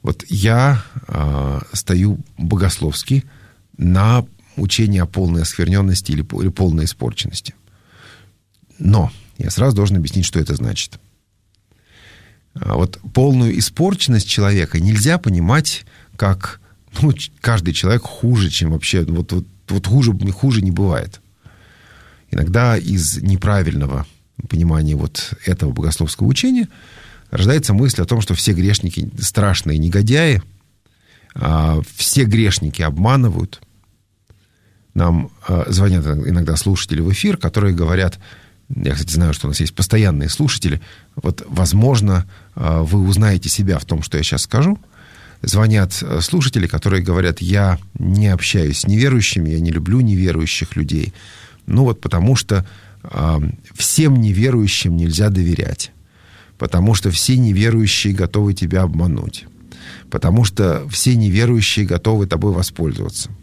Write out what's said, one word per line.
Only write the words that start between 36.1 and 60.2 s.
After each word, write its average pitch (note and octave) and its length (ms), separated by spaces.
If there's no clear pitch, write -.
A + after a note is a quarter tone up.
слушатели E2+ 440
в F2 120
эфир, F#3+ 240
которые G2+ 400
говорят, F2 420
я, C#2 200
кстати, D2+ 180
знаю, E2 220
что - 120
у D2 40
нас D2+ 100
есть E2 140
постоянные F#2 560
слушатели, F#2+ 500
вот, - 300
возможно, G2+ 800
а, D#2+ 280
вы F2+ 180
узнаете F#2+ 500
себя F#2 280
в - 60
том, D#2 180
что - 140
я D2+ 80
щас - 180
скажу. E3+ 360
Звонят, G#2 600
э, - 180
слушатели, B2 460
которые F#2 340
говорят: F2 400
«Я F#2 380
не G2 300
общаюсь F2 540
с - 80
неверующими, G#2+ 640
я D#2+ 100
не E2 100
люблю E2 300
неверующих F2+ 720
людей». D#2 400
Ну B2+ 180
вот A#2 160
потому F#2+ 340
что, G2 320
а, D#2 360
всем D3 480
неверующим G#2 760
нельзя E2+ 320
доверять, F2+ 640
потому F2+ 360
что F#2+ 180
все C3 240
неверующие G#2+ 800
готовы G2+ 380
тебя F#2 300
обмануть, D#2+ 640
потому G2 320